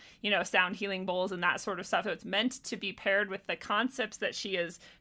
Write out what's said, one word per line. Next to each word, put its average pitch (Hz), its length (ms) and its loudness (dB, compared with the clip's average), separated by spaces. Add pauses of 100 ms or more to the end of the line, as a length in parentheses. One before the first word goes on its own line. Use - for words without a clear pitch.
(220)
you 208 100 0
know, 185 120 4
sound 185 340 4
healing 190 280 -4
bowls 185 280 0
and 175 100 -2
that 170 160 4
sort 185 220 -4
of 185 40 -10
stuff. 185 200 2
So 202 60 0
it's - 120 -6
meant 208 400 0
to 226 140 -6
be 190 160 -6
paired 202 360 2
with 196 160 -8
the 170 120 -2
concepts 220 600 0
that - 180 -2
she 190 200 -4
is 170 240 -2 (220)